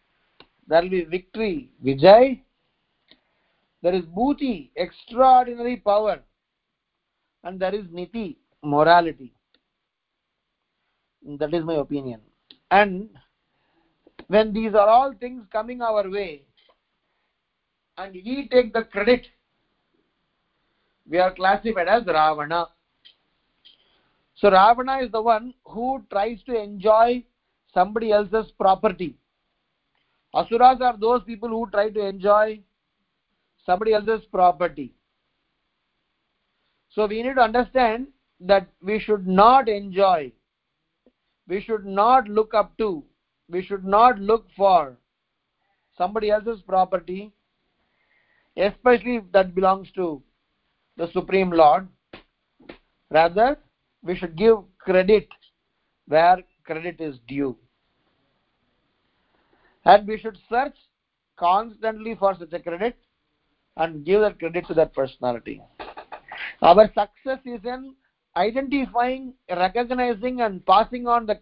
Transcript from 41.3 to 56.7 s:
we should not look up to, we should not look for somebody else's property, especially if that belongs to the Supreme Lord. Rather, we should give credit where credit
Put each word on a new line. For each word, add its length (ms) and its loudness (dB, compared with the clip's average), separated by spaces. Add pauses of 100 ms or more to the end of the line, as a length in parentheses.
we 140 -6
should 240 -6
not 420 2
look 260 -2
up 260 -2
to, 240 -4 (460)
we 140 -6
should 220 -10
not 340 4
look 280 -2 (100)
for 400 2 (1000)
somebody 340 -4
else's 360 -4
property, 640 -4 (1300)
especially 600 0
if 140 -10
that 240 0
belongs 360 -2
to 300 -8 (760)
the 140 -6
Supreme 400 -2
Lord. 360 4 (1200)
Rather, 460 2 (460)
we 120 -6
should 200 -10
give 220 4 (200)
credit 500 2 (800)
where 360 4 (220)
credit 340 -12